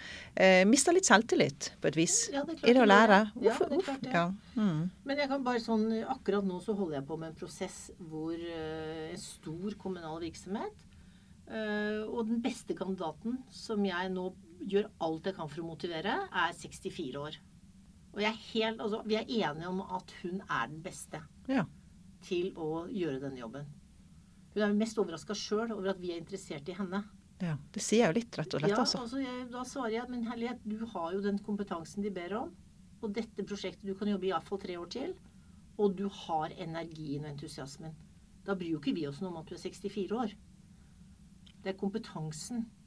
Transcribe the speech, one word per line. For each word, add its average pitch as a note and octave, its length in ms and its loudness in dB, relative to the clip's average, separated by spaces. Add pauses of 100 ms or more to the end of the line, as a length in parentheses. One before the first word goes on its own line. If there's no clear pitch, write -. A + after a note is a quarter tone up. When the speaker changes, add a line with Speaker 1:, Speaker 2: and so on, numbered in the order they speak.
(320)
Speaker 1:
eh, F#3 320 10
mister C#4+ 320 6
litt F#4+ 140 6
selvtillit G#3+ 720 6
på - 80 4
et D3+ 80 0
vis. E3 180 4 (160)
Speaker 2:
Ja, C#4 140 0
det D#4+ 80 -4
er - 80 -8
klart - 80 8
Speaker 1:
I - 20 12
det B3+ 80 10
å A#3 60 10
Speaker 2:
de - 0 -
gjør G3+ 80 12
Speaker 1:
lære. G#3 240 12
Speaker 2:
det. G#3+ 260 2
Ja, G4 60 8
Speaker 1:
Hvorfor, - 180 2
Speaker 2:
det - 40 0
er E4 100 4
Speaker 1:
hvorfor? C4+ 160 -2
Speaker 2:
klart C4 80 -6
det. B3+ 80 -2
Speaker 1:
Ja. F#3 480 0
Mm. F3 160 4 (320)
Speaker 2:
Men C#4+ 100 0
jeg C#4+ 140 2
kan C#4 100 -2
bare A#3+ 160 2
sånn, A3 240 2 (300)
akkurat G3 340 0
nå F3+ 160 -2
så G#3 140 0
holder D3+ 240 -2
jeg C#3 80 -8
på D#3 100 -4
med D#3+ 140 -8
en - 80 -16
prosess - 560 -10
hvor, D#3+ 340 -6
eh, D#3+ 800 -6
en F#3+ 80 -10
stor F#3 560 -8
kommunal E3+ 480 -8
virksomhet, G#3+ 640 -8 (640)
eh, G#3+ 560 -2
og A#3 240 -2
den A#3 80 2
beste - 320 -4
kandidaten F#3 640 -4 (140)
som G#3 340 -2
jeg F#3 300 0
nå F#3 160 -2 (320)
gjør G3+ 220 2 (180)
alt D#3+ 240 -2
jeg F#3+ 80 -2
kan D#3+ 160 -6
for D3 80 -10
å E3 80 -6
motivere, E3+ 460 -4 (180)
er F3 240 2
sekstifire D#3 640 -8
år. D3+ 160 -6 (800)
Og G3+ 80 -6
jeg G#3+ 80 4
er A3+ 120 -10 (100)
helt, A3+ 260 0
altså, A3+ 260 -2
vi G#3+ 140 2
er A3+ 80 -2
enige E3+ 400 0
om F#3 160 -2
at F#3 300 -8 (100)
hun F3+ 140 -4 (120)
er B2 200 0
den D#3 160 -12
beste - 340 -10 (300)
Speaker 1:
Ja. C4 160 2 (580)
Speaker 2:
til F3+ 320 -2
å E3 320 -4
gjøre E3+ 380 -2
denne C3+ 160 -8
jobben. B2 240 -10 (880)
Hun G#3 80 2
er G#3 100 4
mest A3 300 0
overrasket E3+ 320 -4
selv A3 380 -2
over G3 160 -2
at F#3+ 100 0
vi F3+ 140 -4
er E3+ 80 -6
interessert D#3+ 480 -10
i F3+ 100 -8
henne. G3 240 -2 (380)
Speaker 1:
Ja, E3 160 -2 (160)
det - 100 -6
sier A3 240 6
jo E3 140 4
litt, A#3 180 -10
rett - 160 -4
og - 60 0
slett, G3+ 100 4
Speaker 2:
Ja, G#3 60 4
Speaker 1:
altså. B3+ 260 2
Speaker 2:
altså, A#3+ 160 -6
jeg, B3+ 320 -6
da B3 140 -6
svarer B3 320 -2
jeg, A#3+ 140 -4
«Men B3 160 -4
herlighet, A#3 380 -4
du G#3+ 220 -4
har F3 260 -4
jo G3 80 -2
den G3+ 200 0
kompetansen G3 640 -4
de G#3+ 60 0
ber F3+ 220 -6 (120)
om, E4+ 80 -10 (500)
og A3 100 -4
dette A3+ 300 -6
prosjektet, G3 420 -6
du F#3+ 120 -4
kan G3+ 100 -4
jobbe F#3+ 220 2
i - 20 2
hvert E3 160 -2
fall G3+ 160 -4
tre F#3 140 -6
år E3+ 120 -8
til, D4+ 280 -6 (600)
og G3+ 200 4
du G3 120 -2
har D#3+ 420 -2
energien D#3+ 760 -6
og D3+ 100 -8
entusiasmen. D#3 580 -12 (520)
Da G3 100 0
bryr E3+ 220 -2
jo - 20 -6
ikke A3+ 160 0
vi D#3 140 -2
oss C#3+ 120 -8
noe F#3 140 -4
om E3 80 -8
at - 80 -14
du F3+ 80 -8
er - 80 -16
sekstifire F#3+ 460 -4
år.» A3 240 -2 (1300)
Det F#3+ 140 -4
er - 20 -20
kompetansen G3+ 840 -6 (220)